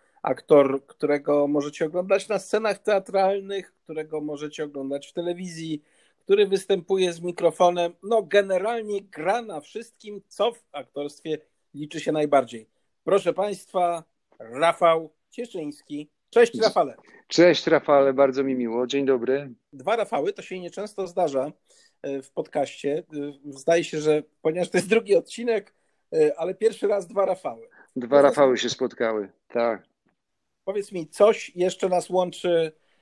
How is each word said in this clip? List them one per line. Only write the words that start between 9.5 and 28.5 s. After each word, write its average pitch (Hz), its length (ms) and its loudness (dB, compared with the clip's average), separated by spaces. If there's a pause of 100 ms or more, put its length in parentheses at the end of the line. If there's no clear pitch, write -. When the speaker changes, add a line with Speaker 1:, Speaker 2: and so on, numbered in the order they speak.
Speaker 1:
wszystkim, 214 680 -16
co 220 240 -2
w - 200 -20
aktorstwie 147 680 -8 (360)
liczy 151 260 -12
się 165 120 -4
najbardziej. 139 560 0 (360)
Proszę 175 300 2
państwa, 180 680 -4 (360)
Rafał 160 680 2 (220)
Cieszyński. 151 760 -12 (200)
Cześć, 233 240 4
Speaker 2:
Dzie- 226 80 -4
Speaker 1:
Rafale. 170 340 0 (320)
Speaker 2:
Cześć, 170 400 6
Rafale, 139 460 4
bardzo 135 300 2
mi 135 120 -2
miło. 120 320 -2
Dzień 139 180 -2
dobry. 131 480 0 (200)
Speaker 1:
Dwa 143 220 -2
Rafały, 202 380 -4
to - 80 -14
się 185 180 -12
nieczęsto 190 480 -10
zdarza, 156 440 -2 (500)
e, 139 200 -8
w - 100 -20
podcaście. 151 720 -6 (440)
E, 143 60 -14
zdaje 165 300 2
się, 160 160 -8
że 151 240 2 (180)
ponieważ 170 280 -2
to - 80 0
jest 196 120 0
drugi 220 260 2
odcinek, 233 580 -2 (400)
e, 151 260 2
ale 180 160 -4
pierwszy 220 320 0
raz 202 200 0
dwa 190 180 0
Rafały. 151 420 -6 (280)
Speaker 2:
Dwa 120 140 -6
Speaker 1:
Powiedz 143 140 8
Speaker 2:
Rafały 139 280 6